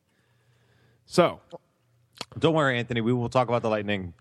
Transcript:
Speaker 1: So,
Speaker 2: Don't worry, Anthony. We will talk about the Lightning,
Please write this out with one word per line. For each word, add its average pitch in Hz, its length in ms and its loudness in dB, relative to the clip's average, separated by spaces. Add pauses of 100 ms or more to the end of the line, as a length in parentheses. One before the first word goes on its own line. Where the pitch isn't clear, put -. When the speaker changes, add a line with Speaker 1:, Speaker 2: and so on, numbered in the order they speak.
(1080)
Speaker 1:
So, 160 340 2 (1000)
Speaker 2:
Don't 156 160 2
worry, 139 240 2
Anthony. 120 220 -4
We 113 120 0
will 120 160 -2
talk 123 200 0
about 120 140 0
the 113 80 0
Lightning, 101 500 -4